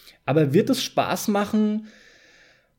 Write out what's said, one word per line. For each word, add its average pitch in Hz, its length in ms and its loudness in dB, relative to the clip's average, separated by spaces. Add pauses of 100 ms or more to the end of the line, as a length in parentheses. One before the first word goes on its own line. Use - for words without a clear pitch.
(260)
aber 143 280 2
wird 220 180 4
es 254 120 -2
Spaß - 440 -4
machen? 214 600 -2 (920)